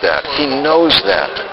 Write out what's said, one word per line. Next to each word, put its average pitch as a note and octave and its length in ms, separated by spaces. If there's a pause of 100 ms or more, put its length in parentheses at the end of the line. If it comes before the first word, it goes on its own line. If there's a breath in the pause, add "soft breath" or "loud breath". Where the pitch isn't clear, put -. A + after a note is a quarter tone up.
that. E2 220 (160)
He D3 80
knows D3+ 560
that. D#2+ 280 (220)